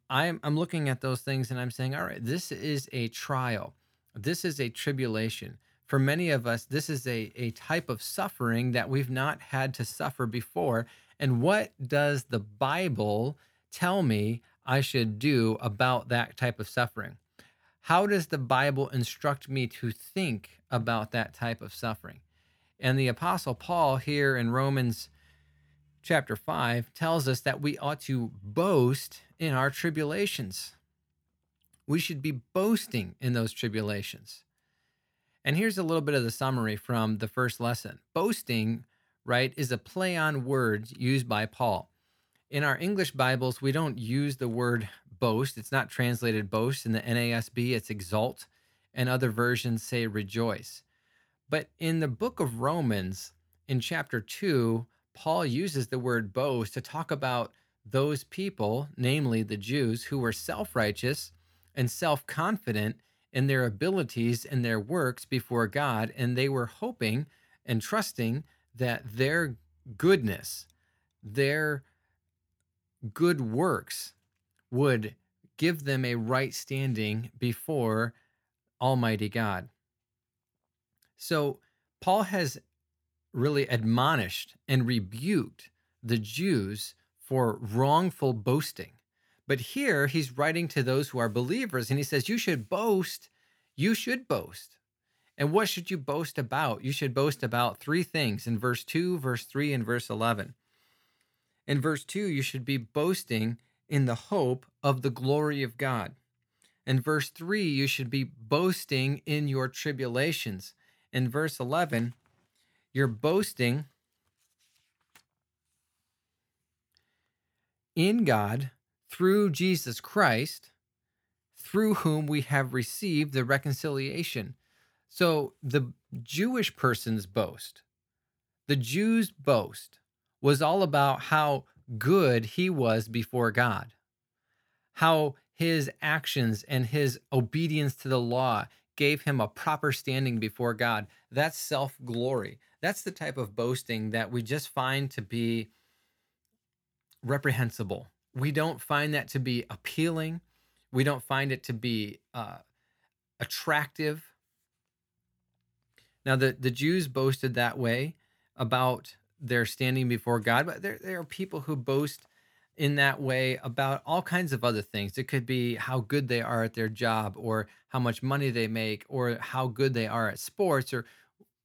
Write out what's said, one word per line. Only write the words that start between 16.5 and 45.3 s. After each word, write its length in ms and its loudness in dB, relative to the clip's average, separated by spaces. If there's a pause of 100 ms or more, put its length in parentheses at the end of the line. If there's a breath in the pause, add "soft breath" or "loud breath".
of 100 -8
suffering? 500 -4 (640 soft breath)
How 240 4
does 220 2
the 100 -2
Bible 500 2
instruct 600 -2
me 200 -2
to 240 -4
think 800 -6
about 420 0
that 220 -2
type 280 -4
of 120 -14
suffering? 460 -8 (600)
And 180 4
the 100 4
Apostle 460 0
Paul 440 2
here 380 2
in 140 2
Romans 580 0 (920 soft breath)
chapter 320 0
five 600 -2
tells 340 0
us 120 0
that 200 -2
we 180 -2
ought 220 -4
to 320 -4 (100)
boast 800 2 (180)
in 140 -2
our 180 2
tribulations. 1040 -4 (1120)
We 140 0
should 220 -6
be 180 -4 (120)
boasting 680 0
in 140 0
those 180 0
tribulations. 920 -4 (1000)
And 120 2
here's 220 0
a 60 0
little 160 2
bit 160 0
of 80 4
the 80 0
summary 420 0
from 440 0
the 100 -4
first 320 -2
lesson. 400 -4 (140)
Boasting, 720 0 (400)
right, 320 2
is 140 -2
a 80 0
play 380 -2
on 280 0
words 540 0
used 300 2
by 180 0
Paul. 420 -2 (600)
In 140 0
our 140 2
English 340 0
Bibles, 500 0
we 80 2
don't 260 0
use 420 -2
the 100 -2
word 400 0 (320 loud breath)
boast. 360 2